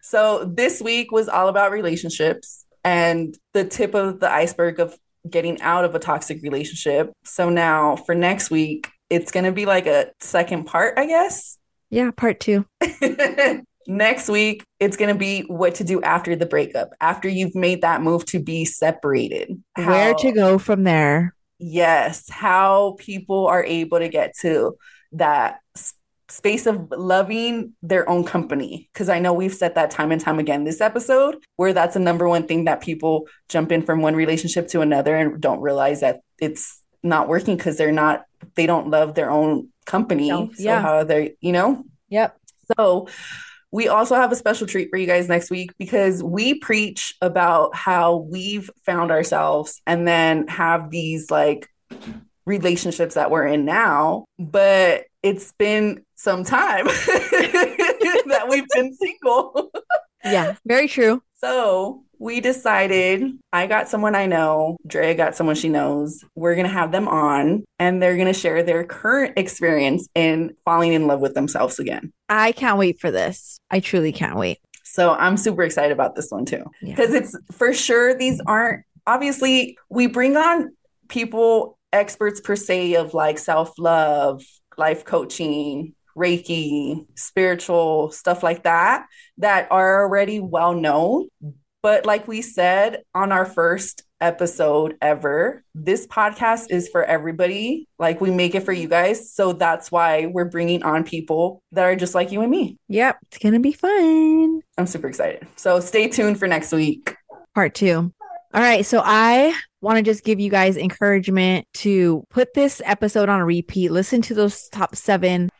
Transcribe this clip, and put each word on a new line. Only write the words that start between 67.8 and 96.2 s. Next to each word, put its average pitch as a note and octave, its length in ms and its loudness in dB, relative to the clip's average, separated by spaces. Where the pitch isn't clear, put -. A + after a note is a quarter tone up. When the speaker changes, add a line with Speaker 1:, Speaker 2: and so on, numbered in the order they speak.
Speaker 1:
they're F3+ 140 4
gonna F#3 160 2
share E3+ 300 0
their E3+ 220 0
current B3+ 520 -2
experience E3 800 0
in D#3+ 500 0
falling E3+ 300 2
in D#3+ 120 2
love C#3 140 0
with C#3 140 -2
themselves C3+ 440 -2
again. - 320 -6
Speaker 2:
I A3 220 2
can't A3 260 0
wait F#3 220 2
for E3+ 100 -2
this. - 500 -4
I F#3+ 100 2
truly D#3+ 320 0
can't - 260 -6
wait. F2+ 220 -4
Speaker 1:
So F3 300 2
I'm F#3 240 2
super G3+ 260 0
excited D3 300 0
about C#3 240 -2
this - 140 -6
one A2 160 -6
too. - 180 -8
Speaker 2:
Yeah. F#3 160 -14
Speaker 1:
'Cause A#3+ 160 2
it's - 240 -2
for B3 220 0
sure, B3 420 2
these B3+ 300 -2
aren't, A3 360 0
obviously C4 720 0
we B3 160 0
bring B3+ 320 2
on E4 360 2
people, A3+ 680 0
experts G#3 480 0
per G3+ 160 -2
se F3+ 380 -2
of, E3 180 0
like, D#3 260 0
self-love, D#3 1040 0
life D#3 260 0
coaching, D3+ 880 -4
Reiki, E3 880 -2
spiritual, E3+ 960 0
stuff F3 320 -2
like E3+ 180 -2
that, F3 440 2
that F#3+ 340 2
are F#3+ 320 4
already G3+ 340 0
well F3 340 0
known. E3+ 540 0
But G#3 240 2
like G#3+ 220 0
we A3 120 -6
said G3 640 0
on G3 160 0
our F#3 120 2
first F3+ 600 -2
episode D#3+ 840 0
ever, D3+ 600 0
this F#3 320 -4
podcast A3+ 640 0